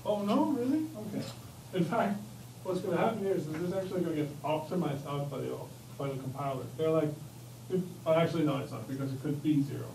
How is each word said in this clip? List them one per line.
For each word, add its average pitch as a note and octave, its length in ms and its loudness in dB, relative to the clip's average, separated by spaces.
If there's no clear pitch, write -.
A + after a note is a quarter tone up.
Oh G#3 180 2
no, B3 280 6
really? C4+ 360 2
Okay. G#3+ 280 -4
In E3+ 100 4
fact, - 340 2
what's F#3 180 0
gonna F#3 180 0
happen G3+ 220 4
here G3 140 2
is D3+ 120 0
that D3+ 60 -4
this D#3+ 100 -2
is F3+ 120 0
actually F#3 280 0
gonna D#3+ 140 0
get D3 260 -2
optimized D3+ 640 0
out C#3+ 240 -2
by C3 80 -4
the, B2+ 180 -4
by C#3 100 -2
the C3 100 -4
compiler. C3 460 -4
They're D#3+ 140 4
like, D#3 180 4
if, F#3 100 2
oh, D#3+ 80 6
actually, D#3+ 300 4
no, C3+ 140 4
it's - 120 -4
not, A#2 180 -8
because C3+ 240 -2
it B2 100 -6
could D3 200 -2
be C#3+ 200 6
zero. A#2+ 320 -2